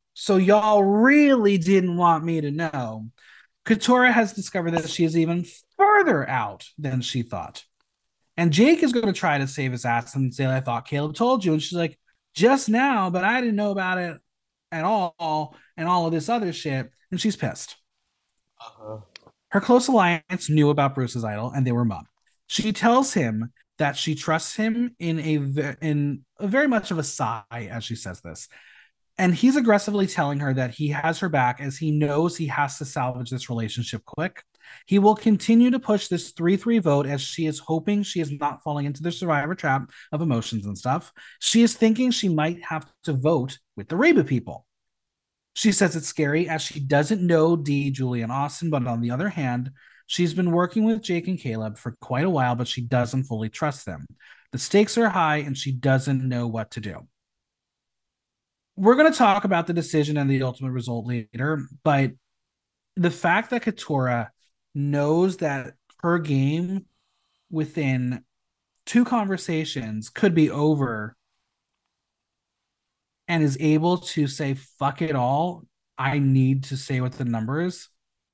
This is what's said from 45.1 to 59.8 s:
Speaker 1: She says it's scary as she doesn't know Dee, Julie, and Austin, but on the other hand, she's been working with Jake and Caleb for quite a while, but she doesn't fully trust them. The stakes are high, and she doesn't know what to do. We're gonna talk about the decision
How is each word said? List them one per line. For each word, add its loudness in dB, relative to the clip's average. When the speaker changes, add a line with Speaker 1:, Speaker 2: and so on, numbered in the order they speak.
Speaker 1:
She 2
says 2
it's -6
scary 0
as -4
she -8
doesn't 2
know 4
Dee, -2
Julie, -2
and -4
Austin, -4
but 0
on -2
the -2
other -2
hand, -4
she's 0
been 0
working 2
with 0
Jake -4
and -4
Caleb -6
for -10
quite -2
a 0
while, 0
but -4
she -6
doesn't 0
fully -6
trust -6
them. -12
The -6
stakes 2
are 4
high, 2
and -6
she -6
doesn't 0
know -2
what -6
to -10
do. -12
We're 6
gonna 6
talk 4
about 0
the -2
decision 0